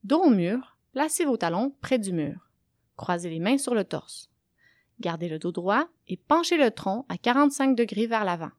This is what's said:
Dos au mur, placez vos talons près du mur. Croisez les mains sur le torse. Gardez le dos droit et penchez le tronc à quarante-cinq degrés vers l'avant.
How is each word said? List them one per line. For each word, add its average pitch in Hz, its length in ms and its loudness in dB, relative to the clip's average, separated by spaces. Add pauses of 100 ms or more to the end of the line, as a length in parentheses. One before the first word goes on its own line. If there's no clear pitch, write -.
Dos 285 200 2
au 330 60 8
mur, 202 480 2 (140)
placez 302 320 -2
vos 277 140 2
talons 190 420 0
près 262 200 0
du 196 120 -4
mur. 156 400 -6 (460)
Croisez 175 320 -4
les 160 100 -6
mains 220 180 2
sur 262 160 -2
le 214 120 2
torse. - 440 -12 (720)
Gardez 170 300 -6
le 156 100 -6
dos 175 140 -4
droit 208 340 0 (200)
et 185 100 -6
penchez 339 400 0
le 247 140 4
tronc 202 360 -6
à 175 100 -8
quarante-cinq 269 580 2
degrés 220 320 0
vers 220 180 0
l'avant. 170 340 -4